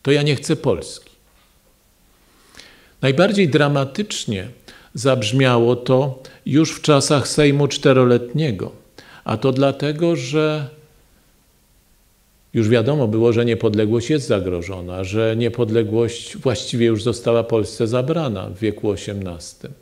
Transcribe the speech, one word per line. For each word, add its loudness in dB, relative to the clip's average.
to 0
ja 4
nie 2
chcę -2
Polski". -4
Najbardziej 2
dramatycznie -2
zabrzmiało 2
to 0
już 2
w -14
czasach 2
Sejmu 2
Czteroletniego, 2
a -2
to 0
dlatego, 0
że -2
już 2
wiadomo 2
było, 2
że 2
niepodległość 0
jest -2
zagrożona, -4
że 0
niepodległość -2
właściwie -2
już 0
została 0
Polsce -2
zabrana -4
w -14
wieku -2
osiemnastym. -10